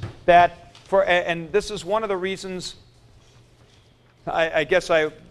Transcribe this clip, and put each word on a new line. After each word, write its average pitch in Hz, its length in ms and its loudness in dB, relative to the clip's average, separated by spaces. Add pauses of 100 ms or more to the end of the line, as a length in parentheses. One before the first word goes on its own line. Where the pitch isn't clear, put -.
(260)
that 175 500 4
for, 190 280 0
a-, - 40 0
and 170 440 -2
this 202 180 -2
is 196 160 -10
one 208 160 -2
of 220 80 -6
the 196 80 -4
reasons, 185 600 -10 (1500)
I, 165 360 -2
I - 20 -4
guess 175 260 0
I 156 220 0 (200)